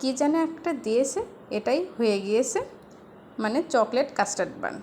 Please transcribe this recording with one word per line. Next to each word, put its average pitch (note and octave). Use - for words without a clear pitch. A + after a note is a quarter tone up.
কী C4
যেন D4
একটা D#4+
দিয়েছে, C4
এটাই B3
হয়ে G#3+
গিয়েছে B3+
মানে A3
চকলেট A#3
কাস্টার্ড G3
বান। -